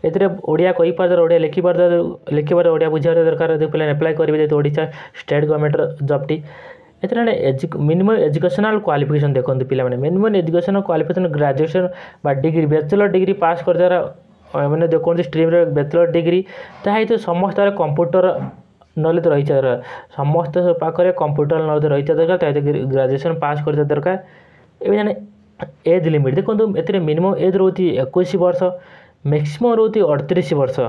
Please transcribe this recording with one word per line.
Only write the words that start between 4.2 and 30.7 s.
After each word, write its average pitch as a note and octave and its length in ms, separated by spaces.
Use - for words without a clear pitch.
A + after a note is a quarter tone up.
ଯେହେତୁ D3+ 180
ଓଡ଼ିଶା D3 280
ଷ୍ଟେଟ୍ - 320
ଗଭର୍ଣ୍ଣମେଣ୍ଟର D3+ 380
ଜବ୍‌ଟି, C#3+ 340
ଏଥିରେ A#3 240
ମାନେ A3+ 120
ଏଜୁ-, D3 340
ମିନିମମ୍ F#3 400
ଏଜୁକେସନାଲ୍ F3 640
କ୍ୱାଲିଫିକେସନ୍ D3 520
ଦେଖନ୍ତୁ B2+ 320
ପିଲାମାନେ। B2+ 320
ମିନିମମ୍ F#3+ 380
ଏଜୁକେସନାଲ୍ F3 520
କ୍ୱାଲିଫିକେସନ୍ E3 420
ଗ୍ରାଜୁଏସନ୍ D3+ 580
ବା D3 120
ଡିଗ୍ରୀ, D#3 320
ବ୍ୟାଚଲର D#3 420
ଡିଗ୍ରୀ F#3 260
ପାସ୍ E3+ 300
କରିବାର, F3+ 300
ଅ, D3 200
ମାନେ D#3+ 200
ଯେକୌଣସି E3 360
ଷ୍ଟ୍ରିମ୍‌ରେ E3 420
ବ୍ୟାଚଲର D3 460
ଡିଗ୍ରୀ, E3+ 280
ତାହା G3+ 180
ସହିତ A3 220
ସମସ୍ତଙ୍କର G3 560
କମ୍ପ୍ୟୁଟର E3+ 500
ନଲେଜ୍ E3 300
ରହିଥିବା D3 300
ଦରକାର। B2+ 220
ସମସ୍ତ D#3 440
ପାଖରେ E3+ 320
କମ୍ପ୍ୟୁଟର D3+ 500
ନଲେଜ୍ D3+ 260
ରହିଥିବା C#3+ 300
ଦରକାର, E3 220
ତା F3 80
ସହିତ C#3+ 200
ଗ୍ରାଜୁଏସନ୍ C3+ 520
ପାସ୍ D3 240
କରିବା D3 200
ଦରକାର। D3 340
ଏବେ G3+ 160
ଜଣେ G#3 160
ଏଜ୍ E3 220
ଲିମିଟ୍ C#3+ 280
ଦେଖନ୍ତୁ, G#3 280
ଏଥିରେ G3 220
ମିନିମମ୍ E3 380
ଏଜ୍ F#3 200
ରହୁଛି F#3+ 280
ଏକୋଇଶ F3 400
ବର୍ଷ, F3 240
ମ୍ୟାକ୍ସିମମ୍ D3+ 500
ରହୁଛି A3 260
ଅଠତିରିଶ D3 520
ବର୍ଷ। C#3 240